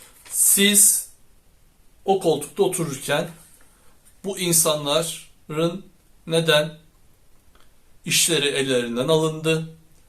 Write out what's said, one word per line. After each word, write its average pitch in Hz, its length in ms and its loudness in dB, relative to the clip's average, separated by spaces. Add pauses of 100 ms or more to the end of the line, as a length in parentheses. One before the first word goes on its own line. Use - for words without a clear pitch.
(300)
Siz - 800 4 (960)
o 196 140 2
koltukta 165 440 -2
otururken 151 680 -4 (920)
bu 190 160 -8
insanların 160 1500 -2 (420)
neden 160 500 0 (1300)
işleri 156 420 0
ellerinden 131 600 -2
alındı, 160 640 0 (400)